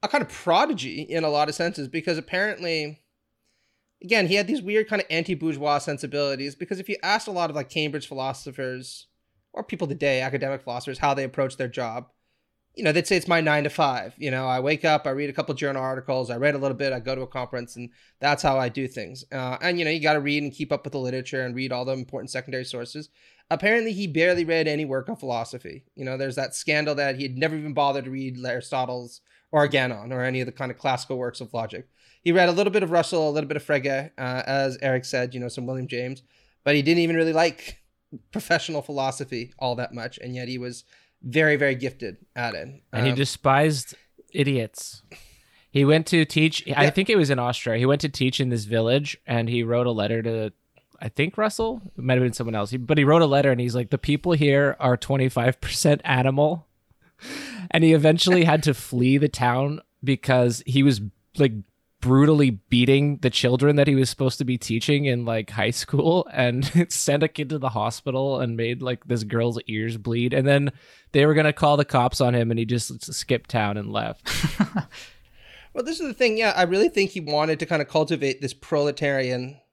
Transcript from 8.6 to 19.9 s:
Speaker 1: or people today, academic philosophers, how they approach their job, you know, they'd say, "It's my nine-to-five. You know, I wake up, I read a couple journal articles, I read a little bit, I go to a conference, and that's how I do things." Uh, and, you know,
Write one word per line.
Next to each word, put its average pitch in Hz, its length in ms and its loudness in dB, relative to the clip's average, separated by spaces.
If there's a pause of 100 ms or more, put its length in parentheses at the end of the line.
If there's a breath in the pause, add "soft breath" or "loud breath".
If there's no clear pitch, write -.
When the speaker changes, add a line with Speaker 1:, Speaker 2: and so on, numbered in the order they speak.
Speaker 1:
or - 100 -10
people 175 240 -6
today, 139 340 0
academic 131 420 -4
philosophers, 123 360 -10
how 143 140 2
they 135 100 -2
approach 131 340 -4
their 131 100 -4
job, 120 400 -8 (680)
you - 80 -8
know, 156 80 2
they'd 165 160 0
say, 190 100 2
"It's 165 100 -2
my 170 140 2
nine-to-five. 143 760 0
You 147 140 -6
know, 131 160 -2
I 127 140 0
wake 151 240 0
up, 151 200 2
I 147 40 -2
read 139 200 -4
a 135 40 -10
couple 139 220 -4
journal 135 260 -4
articles, 131 480 -4
I 120 80 -6
read 143 180 2
a 139 40 -4
little 135 180 -2
bit, 135 160 -2
I 123 60 -6
go 123 160 -6
to 131 60 -8
a 127 60 -8
conference, 123 480 -8
and 120 140 -12 (300 soft breath)
that's 143 240 0
how 139 140 4
I 127 120 2
do 127 180 -6
things." 127 440 -12
Uh, 127 300 -6
and, 175 180 0
you 170 60 0
know, 151 60 0